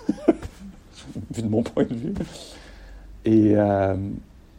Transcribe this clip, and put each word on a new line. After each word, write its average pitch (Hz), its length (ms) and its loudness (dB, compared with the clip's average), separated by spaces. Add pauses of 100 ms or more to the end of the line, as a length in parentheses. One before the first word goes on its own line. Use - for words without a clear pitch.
<laughs> - 1200 -4
vu 113 100 -6
de 113 60 -2
mon 104 140 2
point - 220 -2
de 127 100 -4
vue. 143 200 -6 (1080)
Et, 110 320 6
euh, 98 400 2 (640)